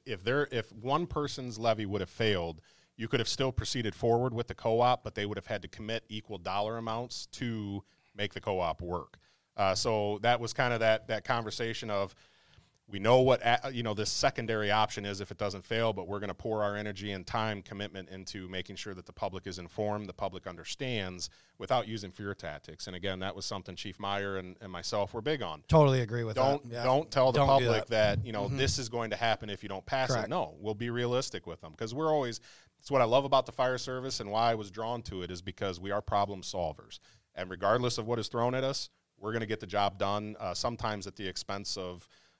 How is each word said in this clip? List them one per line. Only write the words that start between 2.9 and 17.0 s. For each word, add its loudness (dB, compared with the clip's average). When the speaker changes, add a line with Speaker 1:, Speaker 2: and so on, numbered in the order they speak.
Speaker 1:
you -6
could 2
have 0
still 0
proceeded -2
forward 2
with -4
the -10
co-op, 4
but -10
they -2
would -4
have -10
had -4
to -12
commit -8
equal -10
dollar -2
amounts -6
to -4
make -4
the -8
co-op 0
work. -6
Uh, 4
so 0
that 6
was -4
kinda 2
that, 4
that -2
conversation -2
of, -2
we -8
know 8
what 6
a-, 2
you -4
know, 0
this -2
secondary 0
option 2
is -4
if -10
it -14
doesn't -4
fail, 0
but -8
we're -4
gonna -4
pour -2
our 0
energy -6